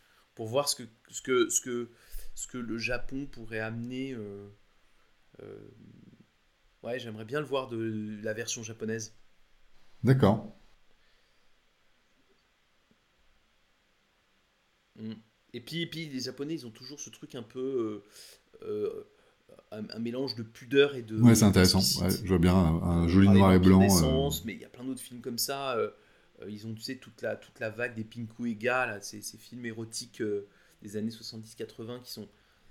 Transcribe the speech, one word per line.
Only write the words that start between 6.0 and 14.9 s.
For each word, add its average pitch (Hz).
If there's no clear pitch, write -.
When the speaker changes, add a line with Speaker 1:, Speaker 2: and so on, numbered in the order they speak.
Speaker 1:
ouais, 120
j'aimerais 113
bien 135
le 147
voir 131
de 110
la 110
version 117
japonaise. 110
Speaker 2:
D'accord. 131